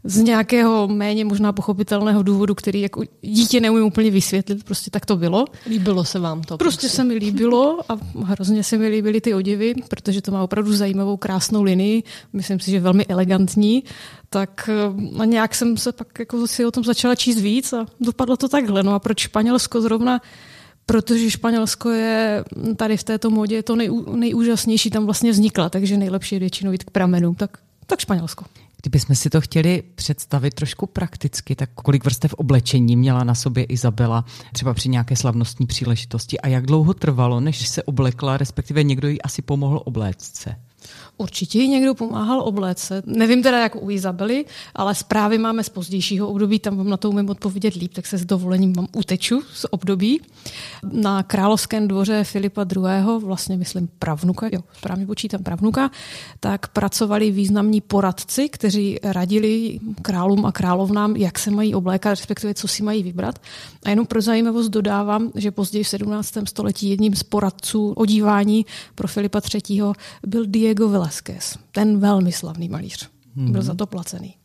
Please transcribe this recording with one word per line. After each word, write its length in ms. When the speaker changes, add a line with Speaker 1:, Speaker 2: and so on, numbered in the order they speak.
Speaker 1:
z 100
nějakého 680
méně 380
možná 280
pochopitelného 680
důvodu, 320
který 260
jako 220
dítě 380
neumím 240
úplně 280
vysvětlit, 520
prostě 280
tak 140
to 120
bylo. 280
Speaker 2:
Líbilo 380
se 140
vám 220
to, 160
Speaker 1:
Prostě 240
Speaker 2:
prostě. 140
Speaker 1:
se 80
mi 100
líbilo 680
a 80
hrozně 400
se 140
mi 100
líbily 340
ty 120
oděvy, 420
protože 340
to 100
má 120
opravdu 300
zajímavou, 440
krásnou 460
linii, 400
myslím 260
si, 120
že 80
velmi 260
elegantní. 760
Tak, 400
eh, 520
a 40
nějak 300
jsem 220
se 140
pak 280
jako 280
si 180
o 60
tom 120
začala 320
číst 240
víc 340
a 120
dopadlo 380
to 100
takhle. 360
No 100
a 60
proč 200
Španělsko 640
zrovna? 400
Protože 460
Španělsko 580
je 540
tady 220
v 60
této 260
módě 340
to 120
nejú-, 400
nejúžasnější, 720
tam 160
vlastně 260
vznikla, 380
takže 280
nejlepší 380
je 40
většinou 320
jít 120
k 80
pramenům. 440
Tak, 220
tak 140
Španělsko. 460
Speaker 3:
Kdybychom 340
si 140
to 120
chtěli 420
představit 580
trošku 320
prakticky, 680
tak 180
kolik 320
vrstev 280
oblečení 600
měla 280
na 120
sobě 280
Izabela 600
třeba 200
při 160
nějaké 260
slavnostní 520
příležitosti 720
a 80
jak 180
dlouho 280
trvalo, 460
než 280
se 160
oblekla, 540
respektive 460
někdo 240
jí 140
asi 200
pomohl 440
obléct 500
se? 200
Speaker 1:
Určitě 420
jí 100
někdo 260
pomáhal 460
obléct 380
se. 260
Nevím 380
teda 160
jako 200
u 120
Izabely, 540
ale 200
zprávy 420
máme 260
z 60
pozdějšího 580
období, 320
tam 180
vám 120
na 80
to 120
umím 200
odpovědět 440
líp, 200
tak 140
se 100
s 80
dovolením 480
vám 220
uteču 460
z 160
období. 520
Na 320
královském 640
dvoře 360
Filipa 400
druhého, 560
vlastně 380
myslím 320
pravnuka, 520
jo, 80
správně 280
počítám 380
pravnuka, 480
tak 280
pracovali 640
významní 500
poradci, 680
kteří 540
radili 760
králům 440
a 60
královnám, 640
jak 240
se 120
mají 240
oblékat, 340
respektive 440
co 140
si 160
mají 200
vybrat. 360
A 40
jenom 160
pro 160
zajímavost 480
dodávám, 640
že 160
později 320
v 40
sedmnáctém 600
století 420
jedním 260
z 80
poradců 680
odívání 720
pro 120
Filipa 340
třetího 520
byl 200
Diego 420
Velázquez, 680
ten 280
velmi 320
slavný 380
malíř. 400
Speaker 3:
Mhm. 160
Speaker 1:
Byl 100
za 120
to 120
placený 480